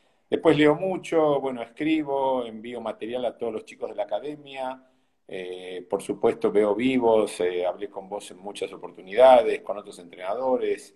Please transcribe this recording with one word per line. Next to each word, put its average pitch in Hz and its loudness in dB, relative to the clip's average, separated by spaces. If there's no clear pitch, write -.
Después 156 4
leo 151 4
mucho, 165 0
bueno, 131 -6
escribo, 139 -2
envío 113 -12
material 113 -6
a 107 -6
todos 117 -6
los 107 -10
chicos 117 -10
de 104 -16
la - -4
academia, 135 -10
eh, 90 -12
por 98 -4
supuesto 110 -2
veo 104 2
vivos, 117 2
eh, 90 -2
hablé 98 -6
con 98 -14
vos 101 -10
en 92 -20
muchas 95 -10
oportunidades, 98 4
con 95 -8
otros 98 -14
entrenadores, 98 -4